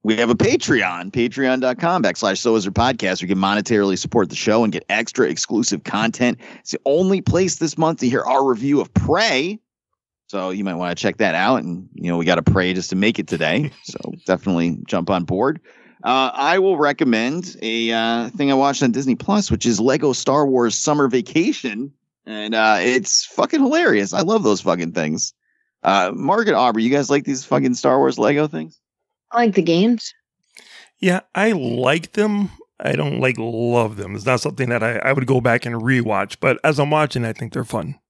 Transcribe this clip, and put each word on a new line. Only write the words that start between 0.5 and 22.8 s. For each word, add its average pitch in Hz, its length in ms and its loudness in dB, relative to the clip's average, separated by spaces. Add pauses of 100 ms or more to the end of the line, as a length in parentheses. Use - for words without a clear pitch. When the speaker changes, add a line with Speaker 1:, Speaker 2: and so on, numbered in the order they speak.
Speaker 1:
patreon 127 500 0
dot 127 180 -2
com 170 240 0
backslash 95 360 0
so 117 140 2
wizard 98 200 0
podcast. 113 480 0
You 92 80 -6
can 95 80 0
monetarily 98 600 0
support 101 320 0
the - 60 -12
show 113 300 2
and 104 80 -2
get 87 160 -6
extra 113 380 0
exclusive 101 580 -2
content. 117 540 -2 (200)
It's - 120 -14
the - 140 -8
only 185 360 2
place 180 340 0
this 165 220 -4
month 160 240 0
to 127 80 2
hear 120 120 0
our 135 240 2
review 131 360 2
of - 120 -8
Prey. 175 680 0 (680)
So 95 220 -4
you 98 160 -4
might 95 80 -4
wanna 85 220 -4
check 98 220 -2
that 95 180 2
out. 107 280 2
And, 87 300 -8
you 85 180 -6
know, 85 60 0
we 82 80 0
gotta 85 160 4
pray 92 320 2
just 92 160 -6
to 95 80 -4
make 104 220 2
it 87 80 -6
today. 87 500 -2
Speaker 2:
<laughs> - 60 -20
Speaker 1:
So - 160 -14 (260)
definitely 85 600 0
jump 87 220 -2
on 92 140 0
board. 117 380 -2 (420)
Uh, 131 300 0
I 156 260 0
will 190 180 2
recommend 143 840 0
a, 113 320 -2
uh, 113 380 -2
thing 139 200 0
I 135 40 2
watched 139 280 2
on 127 80 4
Disney 131 240 0
Plus, 202 340 -2
which - 160 -2
is 113 140 2
Lego 135 320 2
Star 139 340 0
Wars 120 300 2
Summer 147 320 2
Vacation. 143 840 -2 (320)
And, 107 300 -8
uh, 110 260 4